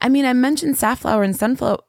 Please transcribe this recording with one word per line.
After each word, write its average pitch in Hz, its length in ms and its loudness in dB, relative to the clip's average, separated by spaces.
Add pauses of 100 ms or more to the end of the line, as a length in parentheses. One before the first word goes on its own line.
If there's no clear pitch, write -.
I 240 80 -2
mean, 277 160 2
I 254 80 2
mentioned 277 440 0
safflower 220 460 0
and 196 120 0
sunflower, 208 540 -2